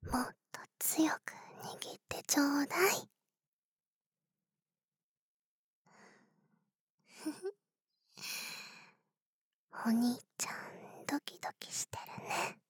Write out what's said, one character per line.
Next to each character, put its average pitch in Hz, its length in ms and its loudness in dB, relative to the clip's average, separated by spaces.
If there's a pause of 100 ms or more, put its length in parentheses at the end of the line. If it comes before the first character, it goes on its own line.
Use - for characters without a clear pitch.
(120)
も 254 100 2
っ - 140 -4 (160)
と - 100 -10 (180)
強 - 340 4 (120)
く - 80 -8 (280)
握 - 340 -10
っ - 120 -18
て - 160 -6
ち - 160 6
ょ 285 40 10
う 285 220 4
だ 370 280 6
い。 - 160 -2 (4000)
<laughs> 370 300 -6 (2250)
お 233 40 4
兄 240 280 6 (200)
ち - 100 -4
ゃ - 40 -8
ん、 - 40 -8 (500)
ド 285 140 0
キ - 200 -10
ド - 200 -4
キ - 120 -12
し - 180 -4
て - 100 -8 (180)
る - 60 -10
ね。 - 340 -2 (120)